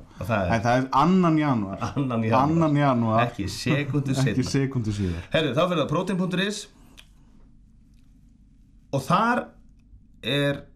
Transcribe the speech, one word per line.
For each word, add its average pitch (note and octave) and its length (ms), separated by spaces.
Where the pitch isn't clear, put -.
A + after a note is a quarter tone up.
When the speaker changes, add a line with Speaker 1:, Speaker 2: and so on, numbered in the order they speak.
Speaker 1:
Og - 120
það G2+ 220
er G#2 100
Speaker 2:
En A2+ 140
það A#2+ 80
er C3 180
annan D#3+ 480
janúar. A2 420
Speaker 1:
Annan A#2+ 440
janúar. A#2 160
Speaker 2:
Annan D#3 340
janúar. A#2+ 460
Speaker 1:
Ekki B2 260
sekúndu C#3+ 640
Speaker 2:
Ekki C3 80
Speaker 1:
seinna. C3 240
Speaker 2:
sekúndu C3 480
síðar. F2+ 360
Speaker 1:
Heyrðu, D3+ 260
þá D#3 80
ferðu F3 180
á C3 60
protein F3+ 340
punktur F#3 240
is G3+ 220
og C3+ 140
þar A3+ 440
er C#3+ 440